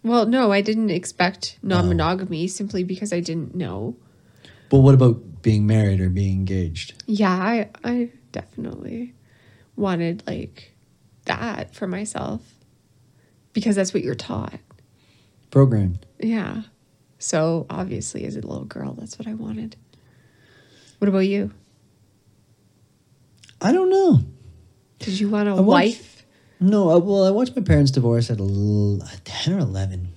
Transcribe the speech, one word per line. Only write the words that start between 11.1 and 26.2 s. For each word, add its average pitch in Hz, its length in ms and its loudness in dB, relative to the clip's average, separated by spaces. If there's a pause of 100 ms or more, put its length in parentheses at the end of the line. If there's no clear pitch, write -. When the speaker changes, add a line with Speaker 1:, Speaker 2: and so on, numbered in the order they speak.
Speaker 1:
that - 500 -8
for 208 120 -8
myself 208 560 -8 (1120)
because 208 220 0
that's 190 180 -2
what - 80 0
you're - 120 -4
taught. - 440 -10 (920)
Speaker 2:
Programmed. 107 540 2 (160)
Speaker 1:
Yeah. 220 420 -4 (560)
So 165 520 -2
obviously - 560 -8
as - 100 -10
a - 100 -10
little 67 200 -10
girl, - 260 -10
that's - 260 -16
what - 80 -14
I 220 60 -10
wanted. 220 420 -10 (1200)
What 202 100 2
about 190 120 2
you? 196 300 0 (2000)
Speaker 2:
I 214 120 4
don't 370 160 4
know. 370 320 6 (760)
Speaker 1:
Did 190 200 -6
you 208 120 -2
want 208 180 0
a 202 40 0
Speaker 2:
I 190 80 0
watched, 190 60 6
Speaker 1:
wife? - 600 2 (340)